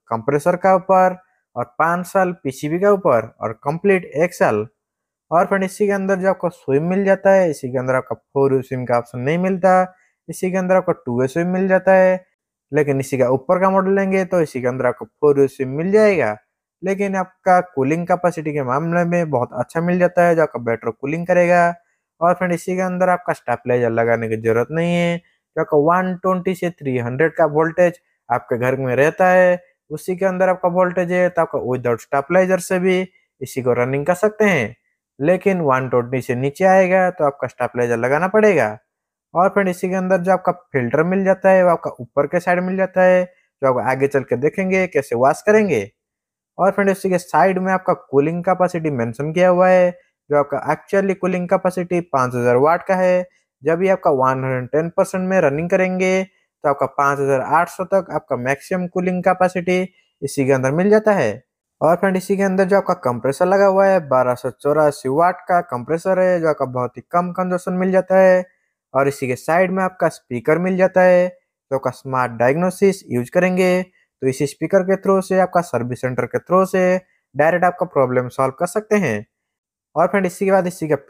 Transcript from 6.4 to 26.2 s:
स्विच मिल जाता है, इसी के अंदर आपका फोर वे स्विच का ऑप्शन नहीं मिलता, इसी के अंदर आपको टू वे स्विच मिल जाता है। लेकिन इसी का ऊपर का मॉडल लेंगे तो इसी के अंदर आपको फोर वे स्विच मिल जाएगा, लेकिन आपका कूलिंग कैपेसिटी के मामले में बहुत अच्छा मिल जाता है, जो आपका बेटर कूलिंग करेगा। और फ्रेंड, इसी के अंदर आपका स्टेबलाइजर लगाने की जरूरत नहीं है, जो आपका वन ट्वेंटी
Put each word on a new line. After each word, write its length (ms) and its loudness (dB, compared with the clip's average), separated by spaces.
स्विच 340 -2
मिल 200 -2
जाता 280 2
है, 180 4
इसी 220 -8
के 60 -4
अंदर 160 -2
आपका 220 -4
फोर 380 0
वे 80 0
स्विच 260 -8
का 100 0
ऑप्शन 220 -8
नहीं 180 -2
मिलता, 560 0
इसी 220 -6
के 80 -4
अंदर 180 2
आपको 180 0
टू 260 -6
वे 80 0
स्विच 180 -4
मिल 220 -2
जाता 260 2
है। 220 4
लेकिन 280 0
इसी 180 -4
का 120 2
ऊपर 300 0
का 100 2
मॉडल 240 0
लेंगे 300 0
तो 160 -2
इसी 220 -4
के 60 -4
अंदर 180 -2
आपको 180 -2
फोर 340 0
वे 100 4
स्विच 200 -6
मिल 240 -4
जाएगा, 440 2
लेकिन 340 -4
आपका 500 0
कूलिंग 400 -2
कैपेसिटी 460 -2
के 100 -4
मामले 440 -2
में 240 -2
बहुत 240 -2
अच्छा 260 -6
मिल 180 0
जाता 240 2
है, 140 4
जो 60 2
आपका 180 -2
बेटर 300 -4
कूलिंग 360 -6
करेगा। 360 4
और 140 2
फ्रेंड, 180 -2
इसी 240 -4
के 60 -2
अंदर 260 -2
आपका 240 -2
स्टेबलाइजर 580 -2
लगाने 380 0
की 100 -2
जरूरत 320 0
नहीं 240 -2
है, 220 0
जो 440 -12
आपका 180 -2
वन 380 2
ट्वेंटी 380 -2